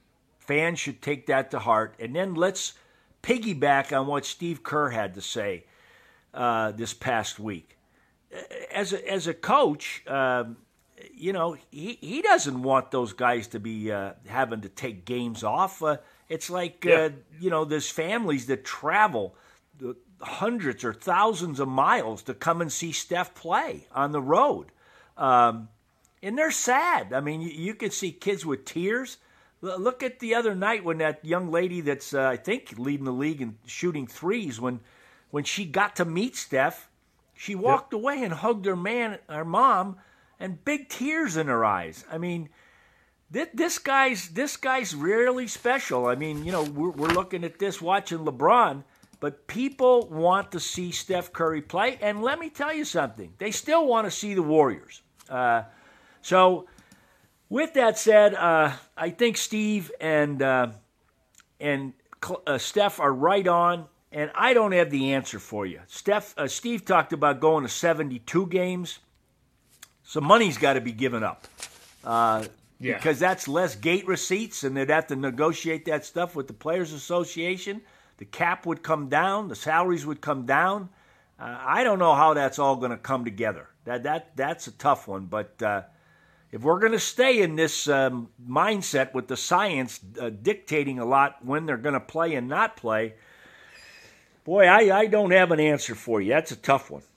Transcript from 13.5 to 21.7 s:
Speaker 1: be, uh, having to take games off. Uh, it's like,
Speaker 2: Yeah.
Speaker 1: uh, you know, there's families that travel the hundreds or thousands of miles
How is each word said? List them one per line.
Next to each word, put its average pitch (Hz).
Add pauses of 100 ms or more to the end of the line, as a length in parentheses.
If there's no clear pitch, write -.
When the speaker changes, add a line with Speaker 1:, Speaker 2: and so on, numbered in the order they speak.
Speaker 1:
be, 107
uh, 98 (140)
having 113
to 95
take 104
games 120
off. 156
Uh, 151 (320)
it's 160
like, 175
Speaker 2:
Yeah. 170
Speaker 1:
uh, 156 (280)
you 175
know, 160
there's 147
families 165
that 131
travel 151 (440)
the 123 (240)
hundreds 190
or 120
thousands 175
of 135
miles 131